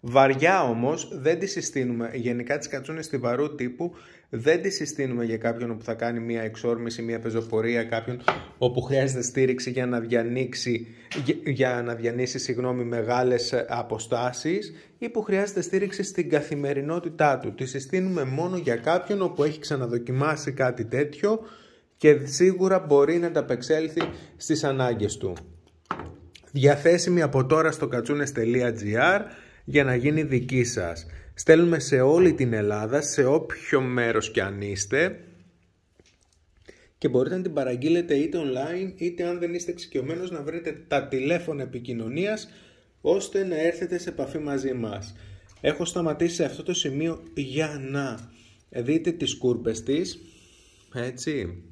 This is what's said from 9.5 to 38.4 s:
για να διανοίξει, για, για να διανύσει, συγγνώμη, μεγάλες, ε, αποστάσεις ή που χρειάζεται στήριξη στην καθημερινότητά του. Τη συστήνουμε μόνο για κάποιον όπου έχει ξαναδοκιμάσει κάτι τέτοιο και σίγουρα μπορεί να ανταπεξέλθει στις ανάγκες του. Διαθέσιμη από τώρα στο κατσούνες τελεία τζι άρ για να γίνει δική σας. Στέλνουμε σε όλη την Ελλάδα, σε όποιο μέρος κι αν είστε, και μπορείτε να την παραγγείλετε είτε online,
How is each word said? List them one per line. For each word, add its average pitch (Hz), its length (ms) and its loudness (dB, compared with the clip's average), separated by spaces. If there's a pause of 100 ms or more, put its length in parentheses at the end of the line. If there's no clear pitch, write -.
για 127 140 -2
να 123 140 0
διανοίξει, 117 880 -2 (360)
για, 147 120 0 (100)
για 127 400 0
να 120 100 -4
διανύσει, 120 440 -2
συγγνώμη, 123 440 -2
μεγάλες, 120 680 0
ε, 120 180 0
αποστάσεις 123 1040 -4 (240)
ή 233 120 -8
που 226 120 -4
χρειάζεται 196 400 0
στήριξη 190 420 -2
στην 170 260 -2
καθημερινότητά 147 1120 0
του. 104 140 -6
Τη 131 120 -6
συστήνουμε 175 580 -2
μόνο 165 340 -2
για 135 180 0
κάποιον 180 460 0
όπου 156 220 0
έχει 151 160 0
ξαναδοκιμάσει 131 920 -2
κάτι 127 340 0
τέτοιο 147 540 0 (580)
και 147 260 8
σίγουρα 185 560 4
μπορεί 147 380 6
να 170 100 2
ανταπεξέλθει 156 760 0 (360)
στις - 260 -2
ανάγκες 123 540 0
του. 92 160 -4 (1200)
Διαθέσιμη 165 680 6
από 131 240 2
τώρα 156 260 4
στο 156 160 -4
κατσούνες 131 440 -2
τελεία 120 420 2
τζι 104 240 -2
άρ 180 240 4 (440)
για 143 180 4
να 127 120 2
γίνει 151 280 2
δική 127 400 0
σας. 87 420 -4 (280)
Στέλνουμε 165 460 6
σε 131 220 2
όλη 165 320 6
την 127 200 0
Ελλάδα, 107 480 0
σε 147 240 2
όποιο 143 560 0
μέρος 120 500 0
κι - 80 0
αν 101 220 -4
είστε, 127 580 -2 (1800)
και 143 120 0
μπορείτε 135 260 2
να 185 60 -2
την 180 120 -4
παραγγείλετε 143 600 0
είτε 156 240 0
online, 160 600 -4